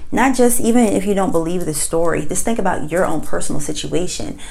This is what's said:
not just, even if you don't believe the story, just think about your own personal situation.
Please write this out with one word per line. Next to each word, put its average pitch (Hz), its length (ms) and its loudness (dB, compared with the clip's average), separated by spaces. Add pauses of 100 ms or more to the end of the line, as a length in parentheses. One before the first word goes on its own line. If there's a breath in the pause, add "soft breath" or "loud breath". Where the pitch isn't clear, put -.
(120)
not 254 240 2
just, 240 240 4
even 233 240 4
if 196 200 0
you 202 100 0
don't 185 180 0
believe 170 320 0
the 156 100 -4
story, 165 500 0
just - 200 0
think 220 160 0
about 165 300 -2
your 170 140 0
own 156 160 0
personal 170 400 2
situation. - 800 -4 (120 loud breath)